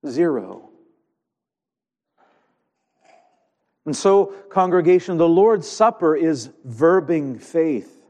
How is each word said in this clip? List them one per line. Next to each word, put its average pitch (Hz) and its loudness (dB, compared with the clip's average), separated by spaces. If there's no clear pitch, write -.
Zero. 120 -4
And 147 -6
so, 196 2
congregation, 180 0
the 170 2
Lord's 190 2
Supper 214 0
is 147 -4
verbing 147 0
faith. 160 -4